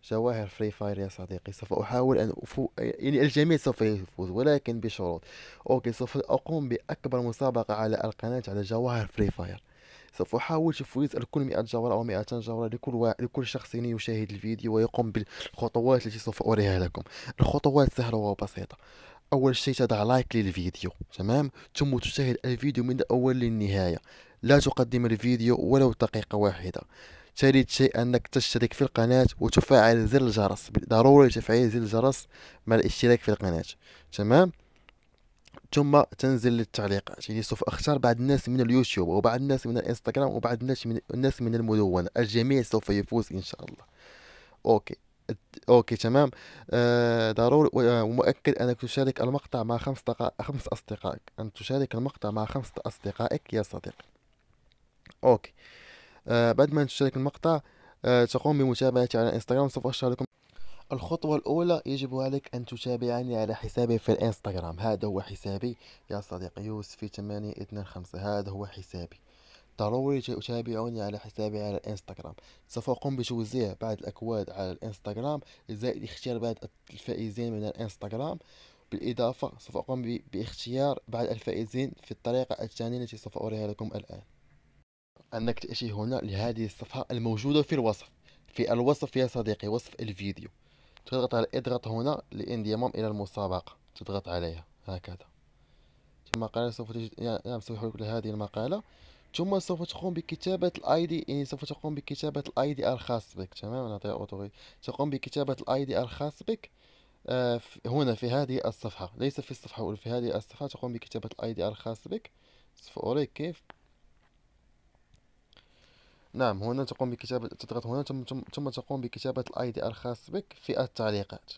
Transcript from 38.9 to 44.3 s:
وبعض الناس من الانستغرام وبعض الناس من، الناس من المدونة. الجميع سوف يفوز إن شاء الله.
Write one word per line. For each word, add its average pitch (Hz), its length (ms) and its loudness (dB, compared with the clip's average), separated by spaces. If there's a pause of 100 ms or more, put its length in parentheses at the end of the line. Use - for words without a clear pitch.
وبعض 107 320 4
الناس 135 280 0
من 117 100 0
الانستغرام 117 520 -2
وبعض 117 320 0
الناس 127 260 -4
من، 113 120 -2 (140)
الناس 131 280 0
من 117 140 0
المدونة. 104 640 2
الجميع 117 440 2
سوف 113 280 0
يفوز 101 440 0
إن 92 80 -4
شاء - 240 -12
الله. - 200 -18 (800)